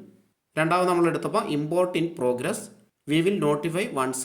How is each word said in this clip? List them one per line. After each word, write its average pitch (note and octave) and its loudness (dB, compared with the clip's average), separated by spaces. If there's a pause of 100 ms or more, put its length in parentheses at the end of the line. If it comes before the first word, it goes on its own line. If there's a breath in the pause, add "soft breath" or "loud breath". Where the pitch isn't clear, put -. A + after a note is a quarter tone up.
(580)
രണ്ടാമത് F3 2
നമ്മൾ F3 4
എടുത്തപ്പോൾ D3+ -2 (140)
import E3+ 0
in D#3+ 0 (120)
progress, B2+ -2 (500)
we D#3 4
will G3 2
notify D#3 0 (180)
once C3 -4